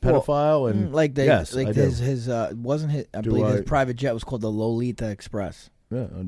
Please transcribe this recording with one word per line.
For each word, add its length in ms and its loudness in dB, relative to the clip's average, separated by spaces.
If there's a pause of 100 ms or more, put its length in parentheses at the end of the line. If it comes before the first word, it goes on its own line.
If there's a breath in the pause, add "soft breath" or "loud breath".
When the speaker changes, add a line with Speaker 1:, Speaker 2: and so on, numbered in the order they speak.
Speaker 1:
well, 180 4
Speaker 2:
pedophile? 480 2
And 200 0
Speaker 1:
mm, 40 -10
like 220 2
they, 100 2
Speaker 2:
yes, 260 4
Speaker 1:
like 140 -2
Speaker 2:
I 60 -2
do. 80 2
Speaker 1:
his, 180 2
his, 300 -2
uh, 260 -2
wasn't 380 -2
his, 200 -4
I 100 -6
Speaker 2:
Do 80 0
Speaker 1:
believe 160 2
his 160 2
Speaker 2:
I 20 -6
Speaker 1:
private 320 0
jet 180 0
was 80 -6
called 200 -6
the 100 -2
Lolita 580 -2
Express. 580 -8 (220)
Speaker 2:
Yeah, 120 -4
uh, 260 -8